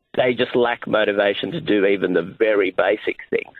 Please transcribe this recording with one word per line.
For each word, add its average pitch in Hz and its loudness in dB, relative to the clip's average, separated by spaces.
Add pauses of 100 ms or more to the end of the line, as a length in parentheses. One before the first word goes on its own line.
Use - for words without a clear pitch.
(140)
they 127 2
just 123 -2
lack 120 0
motivation 101 0
to 85 -8
do 98 2
even 95 0
the 85 2
very 101 0
basic 98 -2 (140)
things. - -6